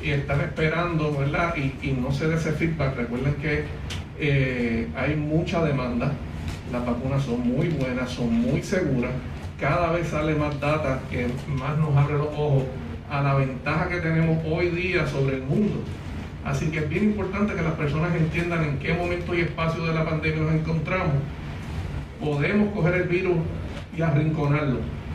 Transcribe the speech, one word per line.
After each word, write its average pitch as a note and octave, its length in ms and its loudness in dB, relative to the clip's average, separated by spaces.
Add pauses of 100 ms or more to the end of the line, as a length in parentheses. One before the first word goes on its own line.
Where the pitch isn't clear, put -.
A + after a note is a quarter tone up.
y D3+ 80 -2
están C#3 300 0
esperando, D#3+ 720 0
¿verdad? C#3 440 0
Y, C3+ 300 -2
y C#3 60 0
no B2 180 0
se D#3+ 180 0
dé D#3+ 80 2
ese D#3 160 0
feedback. D3 440 0
Recuerden B2+ 380 0
que, D3+ 300 -2 (540)
eh, B2 800 2
hay D3 180 0
mucha D#3+ 480 0
demanda, B2 500 0 (600)
las A#2+ 140 -2
vacunas C3 360 0
son B3 240 -2
muy B2+ 220 2
buenas, B2+ 420 -2
son A#2 300 -2
muy C3+ 220 2
seguras. C3+ 500 0 (480)
Cada E3+ 320 2
vez E3+ 160 0
sale D#3 260 2
más D3 240 0
data - 420 0 (100)
que B3 180 -2 (180)
más D3 300 -2
nos D3+ 180 2
abre C#3+ 220 4
los D3 120 2
ojos C#3+ 340 2 (480)
a C#3+ 120 0
la C#3 120 4
ventaja D3 540 0
que F3 100 -2
tenemos D#3+ 400 2 (120)
hoy F3 200 2
día F3 360 0
sobre C3+ 300 0
el C3 60 -4
mundo. F#3 400 2 (600)
Así D3 260 -2
que D#3 80 -2
es D3 100 -2
bien G#3 160 2
importante G3+ 500 2
que E3+ 80 -2
las D#3+ 120 0
personas D#3+ 420 0
entiendan E3 480 0
en C#3+ 140 0
qué E3 160 0
momento F3 400 -2
y E3+ 80 2
espacio D#3+ 420 -2
de D#3+ 80 0
la D#3+ 120 2
pandemia D#3 380 0
nos D#3 120 2
encontramos. D#3+ 600 0 (1040)
Podemos E3+ 560 2
coger E3+ 200 4
el F3+ 140 2
virus F3+ 280 2 (580)
y D#3+ 60 -2
arrinconarlo, D3 800 2 (360)